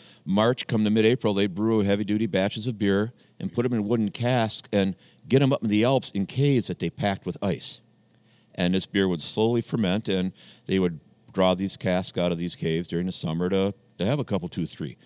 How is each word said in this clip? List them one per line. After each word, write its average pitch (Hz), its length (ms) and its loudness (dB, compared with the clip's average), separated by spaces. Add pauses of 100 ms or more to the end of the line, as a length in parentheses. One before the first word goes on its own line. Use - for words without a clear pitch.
(240)
March, 107 420 2
come 110 180 0
to 104 60 2
mid-April, 110 460 4
they 98 100 4
brew 107 360 0
heavy-duty 104 440 2
batches 98 400 -2
of 113 140 -6
beer 104 320 2 (280)
and 92 140 -6
put 120 120 0
'em 123 80 0
in 104 140 -2
wooden 110 220 0
casks 120 640 -2
and 98 240 2 (320)
get 131 140 4
'em 139 120 4
up - 80 -2
in 110 80 -2
the 107 140 4
Alps 127 280 0
in 98 140 -2
caves 135 420 2
that 90 120 -6
they 85 100 -2
packed 98 360 -4
with 90 160 -6
ice. - 400 -4 (720)
And 90 180 0
this 92 120 0
beer 98 220 2
would 87 140 -2
slowly 113 400 0
ferment, 104 480 -2
and 92 220 0 (340)
they 95 140 0
would 87 200 0 (340)
draw 92 200 4
these 92 240 -4
casks 92 400 -2
out 87 140 0
of 85 60 -2
these 85 180 -6
caves 82 320 -4
during 87 180 -4
the 92 60 -4
summer 87 380 -4
to, 98 240 0 (240)
to 90 80 -4
have 135 120 0
a 135 60 -6
couple, 98 260 -4
two, - 160 -4
three. - 400 -10